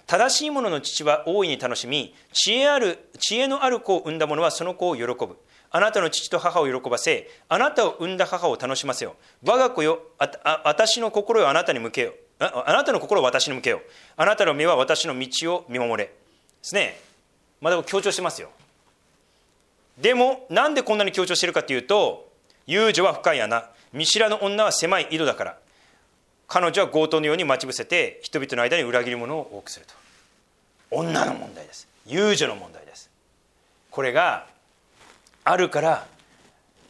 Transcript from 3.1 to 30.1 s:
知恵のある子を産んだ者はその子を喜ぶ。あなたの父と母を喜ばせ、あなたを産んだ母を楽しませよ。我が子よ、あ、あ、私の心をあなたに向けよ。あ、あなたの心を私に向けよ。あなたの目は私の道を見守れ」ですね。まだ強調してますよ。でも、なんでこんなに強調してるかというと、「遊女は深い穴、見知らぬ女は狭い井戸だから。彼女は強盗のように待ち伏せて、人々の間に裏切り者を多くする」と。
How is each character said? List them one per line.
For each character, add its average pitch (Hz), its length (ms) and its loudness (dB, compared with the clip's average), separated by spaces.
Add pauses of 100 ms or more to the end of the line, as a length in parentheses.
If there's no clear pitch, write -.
知 - 180 -2
恵 269 100 0
の 277 160 -2
あ 262 60 2
る 240 100 0
子 190 160 0
を 165 40 0
産 156 140 -6
ん 165 40 -6
だ 156 100 2
者 151 140 -2
は 165 100 4
そ 165 140 -6
の 180 80 -4
子 180 160 -2
を 143 80 -2
喜 117 80 -4
ぶ。 120 320 -6 (320)
あ 170 100 0
な 214 140 2
た 208 80 2
の 160 80 0
父 - 200 -4
と 175 80 -2
母 170 220 0
を 131 220 0
喜 127 80 -8
ば 120 80 2
せ、 131 320 -2 (180)
あ 165 100 0
な 277 140 2
た 233 160 2
を 156 40 0
産 180 240 -8
ん - 20 -2
だ 185 80 2
母 170 240 -2
を 113 80 0
楽 127 180 -4
し - 100 -6
ま 131 80 -2
せ 120 120 -6
よ。 87 100 -12 (280)
我 208 140 4
が 254 140 4
子 165 120 -2
よ、 165 180 2 (160)
あ、 143 120 0 (140)
あ、 156 220 0
私 220 340 4
の 226 120 -2
心 208 300 2
を 151 60 6
あ 139 60 4
な 170 100 4
た 175 80 0
に 131 80 -2
向 113 120 -6
け 131 100 -2
よ。 113 120 -4 (260)
あ、 123 280 -2
あ 156 60 2
な 247 100 4
た 147 80 0
の 190 80 0
心 170 220 0
を - 20 4
私 127 240 2
に 143 60 -6
向 127 80 -8
け 127 80 0
よ。 101 120 -2 (360)
あ 160 80 2
な 208 100 4
た 208 80 2
の 160 100 4
目 147 120 0
は 170 100 4
私 131 320 2
の 131 100 -6
道 131 360 -4
を 175 160 -6
見 123 100 -4
守 117 160 0
れ」 104 140 -2
で - 40 -20 (500)
す - 120 -10
ね。 139 240 -2 (640)
ま 156 80 0
だ 175 140 2
強 196 180 -2
調 196 100 0
し - 60 -4
て 185 40 -6
ま 170 100 -2
す - 100 -12
よ。 - 80 -16 (1500)
で 196 160 4
も、 254 360 2
な 226 180 4
ん 311 60 0
で 262 100 0
こ 214 120 0
ん - 20 2
な 202 80 2
に 190 80 -2
強 185 120 0
調 175 100 -2
し - 40 2
て 180 80 0
る 170 60 -4
か 156 100 0
と - 80 -8
い 131 60 0
う 123 60 -2
と、 185 460 2 (380)
「遊 214 240 4
女 175 140 2
は 170 80 4
深 165 220 0
い 123 60 -2
穴、 113 280 -2 (240)
見 151 120 -6
知 214 140 2
ら 220 80 6
ぬ 214 140 0
女 202 240 0
は 180 80 2
狭 175 260 0
い 143 120 -4
井 160 80 -2
戸 156 60 0
だ 120 100 0
か 101 100 -6
ら。 85 120 -10 (880)
彼 180 220 2
女 196 120 2
は 165 80 0
強 156 180 2
盗 156 140 0
の 151 60 -2
よ 151 60 2
う - 40 2
に 180 80 -4
待 131 160 0
ち 135 40 -8
伏 131 60 -8
せ 120 140 -8
て、 151 380 -2
人 - 180 -6
々 131 160 -6
の 120 60 2
間 123 120 2
に 165 80 0
裏 120 220 0
切 123 60 -6
り 123 40 -4
者 120 220 -8
を 127 200 -12
多 98 40 -14
く - 100 -18
す - 80 -14
る」 - 80 -20
と。 - 60 -20 (960)